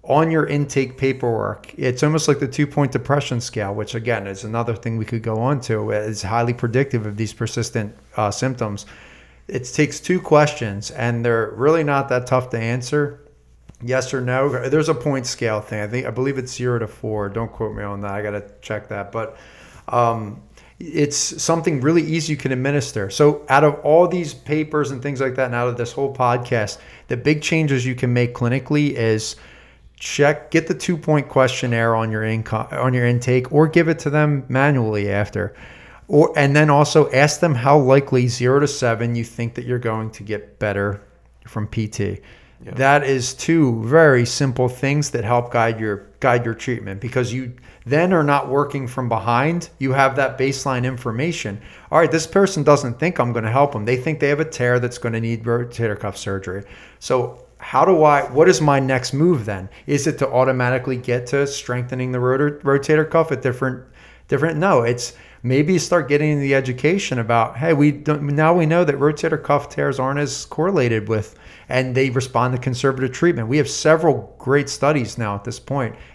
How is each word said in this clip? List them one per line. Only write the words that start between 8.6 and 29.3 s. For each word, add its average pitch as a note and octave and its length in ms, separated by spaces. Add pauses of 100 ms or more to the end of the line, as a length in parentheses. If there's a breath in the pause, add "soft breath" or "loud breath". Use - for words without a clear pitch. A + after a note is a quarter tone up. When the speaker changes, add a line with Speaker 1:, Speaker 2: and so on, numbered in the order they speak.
Speaker 1:
It - 160
takes - 340
two F3+ 220
questions, C#3+ 720
and A#2+ 320
they're A2+ 320
really D#3 260
not C#3 280
that B2+ 140
tough B2+ 260
to B2 60
answer. B2+ 640 (600)
Yes B2+ 320
or C3 60
no. B2+ 480
There's D3+ 200
a D#3+ 60
point C3+ 320
scale A2 340
thing. G#2+ 200
I G#2 80
think, B2 180
I A#2 40
believe C3 280
it's B2+ 160
zero B2 240
to A2 80
four. G#2+ 420
Don't A2+ 220
quote G#2+ 240
me G#2+ 80
on G2+ 200
that. G2+ 100
I G#2 100
gotta G#2 220 (160)
check G#2+ 300
that. G2+ 200
But, A2 260 (520 loud breath)
um, A2+ 520 (380 soft breath)
it's D3+ 380
something D#3+ 640
really D#3+ 220
easy D#3 320
you - 20
can C3+ 160
administer. B2+ 580
So D3 380
out C#3+ 160
of D3 160
all E3 260
these E3+ 280
papers D3+ 580
and B2+ 100
things C#3 180
like B2+ 140
that, C3 120
and A#2+ 100
out A#2+ 100
of A#2 100
this A#2 140
whole C3+ 240
podcast, B2 640 (300 loud breath)
the B2+ 80
big D3+ 260
changes C#3+ 420
you B2+ 120
can B2 160
make A#2+ 220
clinically C3+ 580
is A2+ 420 (640 loud breath)